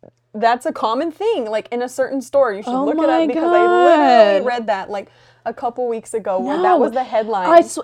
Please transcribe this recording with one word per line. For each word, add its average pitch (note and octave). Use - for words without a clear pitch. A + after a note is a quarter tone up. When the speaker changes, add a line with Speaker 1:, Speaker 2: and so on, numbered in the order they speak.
Speaker 1:
that's A3+
a D#4
common C4
thing, G4
like, G#3+
in A#3+
a B3+
certain C4
store. B3
You G3
should A#3+
Speaker 2:
Oh C4
Speaker 1:
look D4
it D#4+
up -
Speaker 2:
my E4
Speaker 1:
because D#4
I F4
literally C#4+
Speaker 2:
God. -
Speaker 1:
read A#3+
that, G3
like, G3+
a A#3
couple B3
weeks A3+
ago G3
where C#4
that F4+
Speaker 2:
No. F#4
Speaker 1:
was B3+
the B3+
headline. G#3+
Speaker 2:
I E4+
sw-, E4